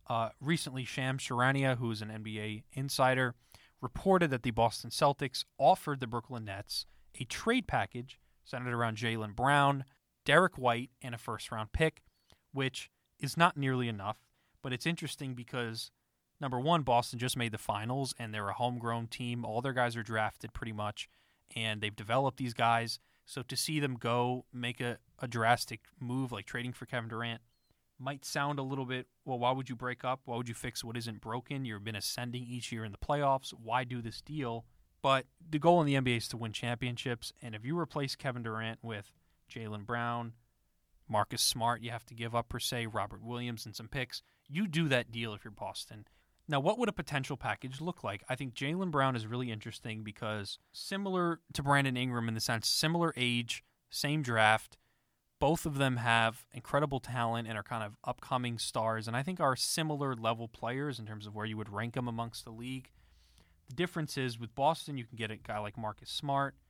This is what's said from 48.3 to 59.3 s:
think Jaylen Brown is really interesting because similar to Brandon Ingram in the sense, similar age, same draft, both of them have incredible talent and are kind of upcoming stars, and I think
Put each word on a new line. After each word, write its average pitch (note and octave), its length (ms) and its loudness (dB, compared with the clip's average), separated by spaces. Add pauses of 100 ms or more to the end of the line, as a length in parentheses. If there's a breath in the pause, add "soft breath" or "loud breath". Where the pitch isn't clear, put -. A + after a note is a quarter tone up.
think C3 200 -6
Jaylen E3+ 360 -2
Brown C3+ 240 4
is A2 120 -2
really B2 240 -4
interesting A2 520 -8
because G#2+ 560 -4 (140)
similar F#3 680 0 (120)
to D3 100 -2
Brandon C#3 340 4
Ingram A#2+ 320 0
in A2 60 0
the A2 60 -2
sense, A2+ 260 0
similar E3 500 4
age, A#2+ 480 0 (240)
same D3 340 0
draft, A2 540 6 (640)
both D3+ 260 4
of C#3+ 140 -2
them C3 180 4
have A#2 560 4
incredible C#3 480 0
talent A#2 480 -2
and A2 80 -4
are G2+ 60 -2
kind A2+ 200 -4
of G#2 220 -8
upcoming B2 540 -2
stars, A2 500 0
and A#2 80 -2
I C3+ 60 0
think F3 180 -4